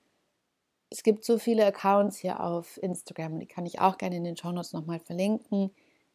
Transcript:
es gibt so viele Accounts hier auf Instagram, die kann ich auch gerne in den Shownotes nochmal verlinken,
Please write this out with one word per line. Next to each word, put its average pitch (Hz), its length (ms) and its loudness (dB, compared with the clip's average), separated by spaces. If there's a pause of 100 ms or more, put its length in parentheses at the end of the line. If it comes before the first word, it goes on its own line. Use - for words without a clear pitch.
(880)
es - 140 -14
gibt 214 220 2
so 233 140 4
viele 220 260 4
Accounts 202 520 4
hier - 260 -4
auf 170 380 -4
Instagram, 160 580 -6
die - 80 -12
kann 175 180 -8
ich 170 140 -8
auch 185 180 4
gerne 180 200 -4
in 170 60 -4
den 170 140 -6
Shownotes 175 360 -6
nochmal 165 260 -6
verlinken, 196 720 0 (440)